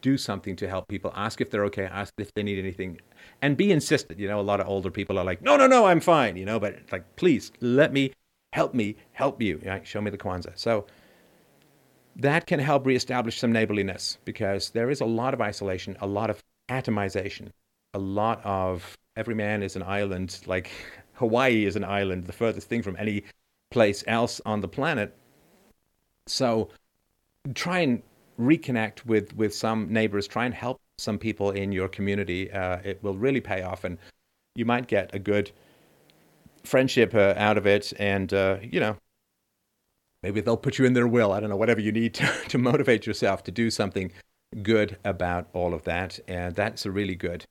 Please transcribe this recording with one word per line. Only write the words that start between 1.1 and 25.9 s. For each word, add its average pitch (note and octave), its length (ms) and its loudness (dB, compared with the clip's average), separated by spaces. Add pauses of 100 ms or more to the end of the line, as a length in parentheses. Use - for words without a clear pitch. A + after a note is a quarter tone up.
Ask G#2+ 260 -4
if A#2+ 100 -2
they're G2+ 160 2
okay. G2+ 180 -2
Ask F#2+ 340 -8
if G#2 160 -8
they G#2 80 -2
need G2+ 160 -2
anything, F#2 420 -6 (420)
and C#3 140 2
be G3+ 140 4
insistent. C#3+ 480 2
You G2 100 -4
know, G#2 120 0
a - 20 0
lot G2+ 180 2
of F#2 80 -2
older F#2+ 220 -2
people G2 280 -4
are F2+ 60 0
like, F2+ 180 -4
"No, C#4+ 140 6
no, C4 100 8
no, B3 200 8
I'm E3+ 140 6
fine." C3+ 360 4
You F#2+ 100 -6
know, A2 120 0
but G2+ 160 -2
it's - 180 -14
like, F#2 240 -10
"Please, D#3+ 440 2
let B2+ 320 4
me C3+ 200 0 (400)
help D3 220 0
me A2 220 0 (160)
help C3 300 -2
you. G2 220 0
Right? F#2+ 220 -6
Show - 140 -6
me G#2 100 -2
the G2 80 -10
Kwanzaa." F#2 400 -8
So A2+ 280 -2 (1300)
that C#3+ 300 2
can D#3 140 0
help C3+ 260 2
reestablish B2 520 0
some A#2 140 2
neighborliness, G#2 720 0
because G2 460 -4
there A#2 200 0
is C#3+ 100 -2
a C3 60 0
lot A#2 280 0
of A#2+ 60 -4
isolation, G2 600 -4
a G2+ 60 -4
lot G2+ 240 -2
of G#2 120 -6 (260)
atomization, G#2 840 -4 (440)
a G2+ 40 -4
lot G#2 460 -2
of F#2 520 -4 (200)
every A2+ 180 -6
man G#2 280 -2
is F#2+ 140 -6
an F#2+ 60 -8
island, F#2+ 640 -4
like F#2 240 -2 (240)
<laughs> - 200 -20
Hawaii A#2 520 2
is G2 100 0
an G2+ 80 -2
island, F#2+ 400 -2
the F2+ 80 -12
furthest A2+ 360 -2
thing A#2+ 140 -2
from F#2 160 -6
any G#2 260 -2 (460)
place G#2 360 4
else A2+ 380 0
on G#2+ 160 -2
the F#2+ 80 -4
planet. C#3 480 -2 (1120)